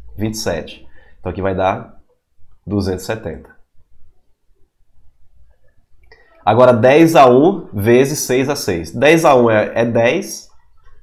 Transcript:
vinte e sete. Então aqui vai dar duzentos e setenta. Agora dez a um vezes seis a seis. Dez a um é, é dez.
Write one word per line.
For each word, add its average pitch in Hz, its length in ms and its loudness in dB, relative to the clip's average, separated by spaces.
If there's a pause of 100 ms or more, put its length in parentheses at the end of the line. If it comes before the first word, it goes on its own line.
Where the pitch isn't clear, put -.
(160)
vinte 107 180 -8
e - 40 -14
sete. - 480 -10 (320)
Então 90 140 -10
aqui 95 100 -10
vai 95 140 -4
dar 95 440 -6 (640)
duzentos 95 380 -6
e - 40 -18
setenta. 78 440 -12 (3000)
Agora 123 260 4
dez 147 440 4
a 139 120 6
um 147 460 2
vezes 120 460 0
seis 131 280 -2
a 147 60 -4
seis. 87 380 -8
Dez 156 320 2
a 147 100 4
um 120 160 4
é, 107 240 0
é 117 100 0
dez. 120 640 -2 (540)